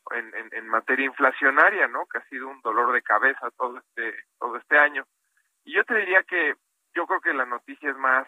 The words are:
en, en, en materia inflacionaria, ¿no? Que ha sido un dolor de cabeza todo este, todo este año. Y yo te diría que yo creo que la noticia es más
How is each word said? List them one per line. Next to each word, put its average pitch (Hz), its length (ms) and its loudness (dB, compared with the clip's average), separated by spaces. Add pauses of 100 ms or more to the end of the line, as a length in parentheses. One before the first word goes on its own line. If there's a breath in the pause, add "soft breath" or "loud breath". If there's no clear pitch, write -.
(120)
en, 113 240 -8
en, 110 180 -12
en 113 160 -10
materia 131 380 0
inflacionaria, 143 800 2
¿no? 131 180 -4
Que - 140 -8
ha - 100 -20
sido 131 180 -12
un 135 140 -16
dolor 120 320 0
de 120 80 2
cabeza 120 560 0
todo 127 220 -6
este, 110 480 -12 (100)
todo 120 200 -8
este 147 200 2
año. 147 300 2 (560)
Y 147 100 -18
yo 202 120 2
te 240 100 -2
diría 190 260 2
que 165 320 -2 (400)
yo 165 140 -2
creo 185 140 -2
que 170 120 -2
la 131 120 -2
noticia 139 440 -10
es 135 80 -4
más 135 300 2